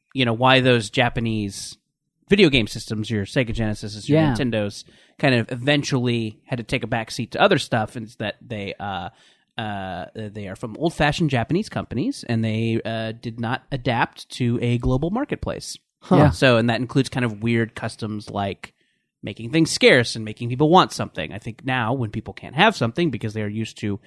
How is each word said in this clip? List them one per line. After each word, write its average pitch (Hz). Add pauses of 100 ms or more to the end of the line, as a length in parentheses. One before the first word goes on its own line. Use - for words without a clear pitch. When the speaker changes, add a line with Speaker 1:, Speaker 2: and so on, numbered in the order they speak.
(140)
Speaker 1:
you 131
know, 117
why 127
those 120
Japanese 113 (520)
video 196
game 127
systems, 107
your 104
Sega 117
Genesis, 107
your 151
Speaker 2:
Yeah. 151
Speaker 1:
Nintendos, 110 (360)
kind 135
of 113
eventually 123
had 131
to 117
take 123
a 113
back 113
seat -
to -
other 196
stuff, 110
and 113
it's 113
that 107
they, 104
uh, 92 (480)
uh, 95 (100)
they 104
are 95
from 110
old-fashioned 151
Japanese 135
companies, 135
and 113
they, 113
uh, 113
did 117
not 117
adapt 143
to 120
a 120
global 127
marketplace. - (240)
Speaker 3:
Huh. -
Speaker 2:
Yeah. 143
Speaker 1:
So, 127
and 113
that 113
includes 127
kind 123
of 104
weird 117
customs 107
like 101 (500)
making 113
things 160
scarce 156
and 110
making 110
people 131
want 170
something. 82
I 101
think -
now 127
when 120
people 104
can't -
have 196
something 147
because 110
they 110
are 104
used 107
to 101